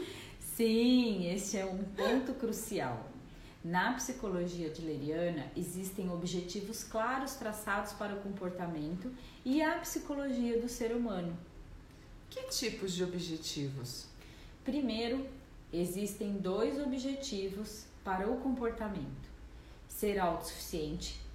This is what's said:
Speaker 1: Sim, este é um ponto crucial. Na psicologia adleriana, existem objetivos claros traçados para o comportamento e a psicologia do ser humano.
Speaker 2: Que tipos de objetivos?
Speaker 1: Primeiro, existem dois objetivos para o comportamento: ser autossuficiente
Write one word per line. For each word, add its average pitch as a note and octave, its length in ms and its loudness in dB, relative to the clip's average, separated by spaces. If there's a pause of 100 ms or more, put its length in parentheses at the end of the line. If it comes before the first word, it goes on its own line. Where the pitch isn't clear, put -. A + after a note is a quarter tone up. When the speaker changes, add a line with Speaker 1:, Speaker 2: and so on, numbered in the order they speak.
(400)
Speaker 1:
Sim, A3+ 920 8
este G3+ 280 0
é F#3+ 80 2
um F#3+ 180 0
ponto A#3+ 480 4
crucial. D#3+ 720 0 (640)
Na F#3+ 260 4
psicologia F3 720 0
adleriana, D#3 880 0
existem F#3 520 -2
objetivos F3 760 -2
claros B3 500 0
traçados G#3 600 -2
para G3+ 200 -2
o G3 60 -4
comportamento F3+ 920 -2 (320)
e C4+ 160 6
a E4 200 4
psicologia B3+ 800 2
do A#3+ 80 0
ser A#3 260 0
humano. F3+ 420 0 (920)
Speaker 2:
Que C5 140 -6
tipos G3 500 0
de F3+ 80 2
objetivos? D#3 1040 -2 (580)
Speaker 1:
Primeiro, B3+ 600 2 (460)
existem G3 600 0
dois G#3 440 2
objetivos B3 1080 -2 (180)
para G3 260 2
o B3+ 60 2
comportamento: A3+ 920 -2 (600)
ser G3+ 320 2
autossuficiente E3 1000 0 (140)